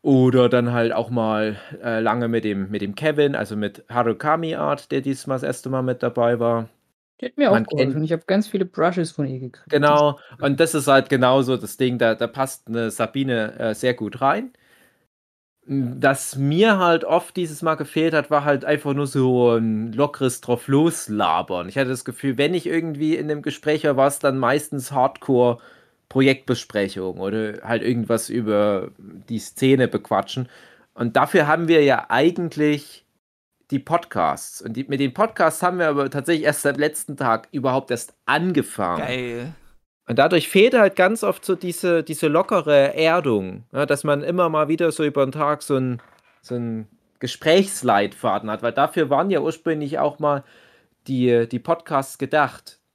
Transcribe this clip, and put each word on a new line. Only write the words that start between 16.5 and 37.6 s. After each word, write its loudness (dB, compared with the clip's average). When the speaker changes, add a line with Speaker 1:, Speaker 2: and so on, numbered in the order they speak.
Speaker 1:
halt 2
oft -2
dieses -6
Mal 0
gefehlt -2
hat, 0
war 2
halt 0
einfach -2
nur -2
so 4
ein -2
lockeres -2
drauf -4
loslabern. 0
Ich -8
hatte 0
das -6
Gefühl, -6
wenn 0
ich -4
irgendwie -2
in -6
dem -4
Gespräch -4
war, 2
war's 2
dann 0
meistens -2
Hardcore-Projektbesprechung 0
oder -6
halt -2
irgendwas -2
über 0
die -12
Szene 2
bequatschen. -4
Und -6
dafür 2
haben 0
wir 6
ja 2
eigentlich 0
die -2
Podcasts. -4
Und -10
die, -8
mit -6
den -2
Podcasts -2
haben -2
wir 0
aber -2
tatsächlich -2
erst -2
am 0
letzten -4
Tag 0
überhaupt -2